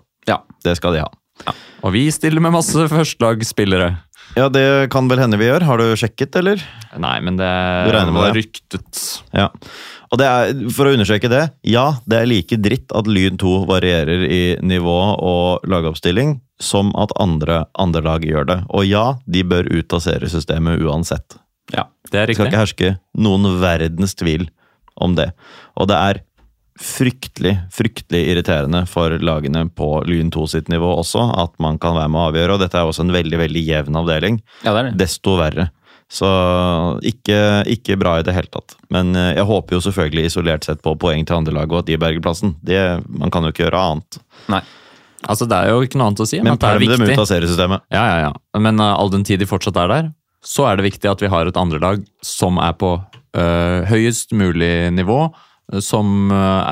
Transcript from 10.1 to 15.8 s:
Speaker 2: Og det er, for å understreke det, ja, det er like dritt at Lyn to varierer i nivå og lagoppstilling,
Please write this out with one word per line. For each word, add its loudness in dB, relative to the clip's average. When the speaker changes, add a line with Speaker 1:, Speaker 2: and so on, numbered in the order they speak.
Speaker 2:
Og 2
det 4
er, 2
for 2
å 4
understreke 2
det, 2
ja, 2
det 2
er 2
like 0
dritt -2
at 0
Lyn 0
to 2
varierer 2
i 0
nivå 0
og 0
lagoppstilling, 0